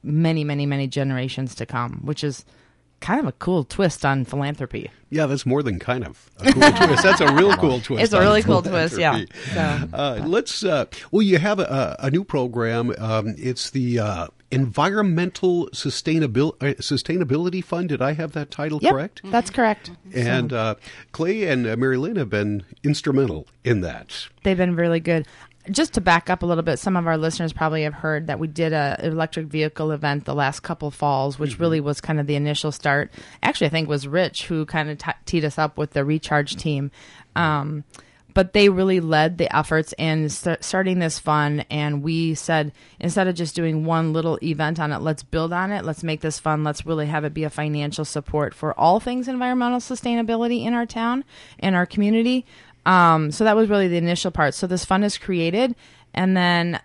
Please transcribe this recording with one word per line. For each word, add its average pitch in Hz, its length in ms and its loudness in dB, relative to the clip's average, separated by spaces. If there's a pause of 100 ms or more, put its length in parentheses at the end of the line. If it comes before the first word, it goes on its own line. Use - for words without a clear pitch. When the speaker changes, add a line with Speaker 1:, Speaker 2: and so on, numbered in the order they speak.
Speaker 1:
many, 160 420 2
many, 143 220 -2
many 139 220 -2
generations 131 680 -4
to 117 100 -8
come, 123 380 -6
which 147 200 -6
is 143 200 -6 (560)
kind 247 200 0
of 269 60 -2
a 131 60 -4
cool 175 300 -2
twist 165 420 -2
on 135 200 2
philanthropy. 139 640 -6 (200)
Speaker 2:
Yeah, 151 160 0
that's 135 200 -2
more 131 160 2
than 107 160 -2
kind 123 260 -4
of - 240 -18 (120)
a 269 120 4
cool - 100 6
<laughs> 294 240 8
twist. - 180 4
That's 180 160 6
a 147 120 6
real 190 240 6
cool 139 240 2
twist 120 220 0
Speaker 1:
It's 220 100 4
a 202 40 4
Speaker 2:
on 185 80 8
Speaker 1:
really 208 180 6
cool 190 200 4
twist, 175 360 0
yeah. 160 140 4
Speaker 2:
philanthropy. - 420 -6
Speaker 1:
So, 180 60 0 (360)
Speaker 2:
Uh, 131 220 -2
Speaker 1:
but 147 100 -4
Speaker 2:
let's, 214 360 -2
uh, 156 220 0 (260)
well, 214 100 6
you 190 160 6
have 196 220 0
a, 131 400 -2
a 135 100 -2
new 175 140 0
program. 117 760 -2
Um, 110 400 -2
it's 123 320 -6
the, 123 300 0
uh, 92 260 -2 (240)
Environmental 175 1200 0
Sustainabil-, 147 920 0
uh, 139 180 0
Sustainability 170 840 -2
Fund. 175 240 -4
Did 139 120 -2
I 135 120 0
have 156 200 -6
that 147 180 -8
title 151 300 -4
Speaker 1:
Yep, 359 120 4
Speaker 2:
correct? 151 320 -4
Speaker 1:
that's 226 260 -2
correct. 214 400 0 (240)
Speaker 2:
And, 123 360 0
Speaker 1:
So 127 60 -4
Speaker 2:
uh, 110 180 0 (380)
Clay 190 360 -2
and, 127 180 0
uh, 110 100 -2
Mary 131 200 2
Lynn 160 200 -2
have 131 140 -2
been 104 320 0 (220)
instrumental 135 600 0 (180)
in 117 160 2
that. - 480 -10 (160)
Speaker 1:
They've 190 120 4
been 180 200 2
really 170 240 2
good. 165 260 0 (420)
Just 277 260 0
to 220 60 2
back 170 300 2
up 185 140 -2
a - 20 0
little 170 160 0
bit, 165 160 0
some 190 180 0
of 170 120 0
our 160 100 2
listeners 160 340 -2
probably 156 300 -2
have 151 120 -4
heard 156 340 -4
that 147 100 -4
we 160 80 -4
did 160 260 -2
a 143 300 0
electric 160 460 -4
vehicle 156 420 -2
event 147 340 -2
the 139 100 -4
last 143 260 0
couple 151 320 -6
falls, 139 480 -2
which 147 140 -4
Speaker 2:
Mm-hmm. - 80 -4
Speaker 1:
really 160 180 2
was 143 200 -4
kind 156 200 -2
of 143 80 -2
the 147 80 0
initial 147 340 -2
start. 143 400 -2 (320)
Actually, 233 240 0
I 143 40 2
think 160 180 -2
it - 20 -2
was 143 160 -2
Rich 160 400 -2
who 160 180 -2
kind 151 260 -4
of 147 80 -10
t-, - 120 -8 (140)
teed 160 200 -2
us 147 140 -4
up 156 180 0
with 151 140 -4
the 143 140 0
Recharge 147 500 0
team. 143 380 -4 (420)
Um, 151 480 -2 (500)
but 185 200 2
they 208 160 8
really 185 320 4
led 160 380 2
the 165 180 0
efforts 156 400 0
in 156 320 0
st-, 160 340 -4
starting 185 360 0
this 165 200 0
fund, 147 520 0
and 147 320 -2
we 160 320 0
said, 151 360 0 (300)
"Instead 185 280 0
of 185 60 0
just 165 220 -6
doing 160 300 0
one 165 260 2
little 160 300 -2
event 156 360 -2
on 151 140 -2
it, 120 80 -4
let's 156 220 -4
build 165 320 -4
on 190 180 -2
it, 190 140 -6
let's 156 180 -8
make 156 160 -4
this 156 180 -6
fun, 156 240 -2
let's 151 220 -4
really 156 220 -2
have 151 180 -4
it 147 80 -4
be 156 120 -4
a 147 60 -4
financial 147 540 -4
support 147 480 -4
for - 260 -6
all 180 220 4
things 247 260 -4
environmental 247 540 -2
sustainability 233 840 -2
in 233 80 0
our 240 120 0
town, 233 380 -2 (340)
in 190 160 0
our 180 120 4
community." 226 580 2 (400)
Um, 165 480 6
so - 120 -2
that 214 120 6
was 220 140 4
really 202 180 4
the 175 80 0
initial 170 340 0
part. 160 220 2
So - 140 -4
this 180 180 -2
fund 190 180 2
is 208 140 0
created, 190 580 0 (380)
and 190 240 2
then, 175 480 2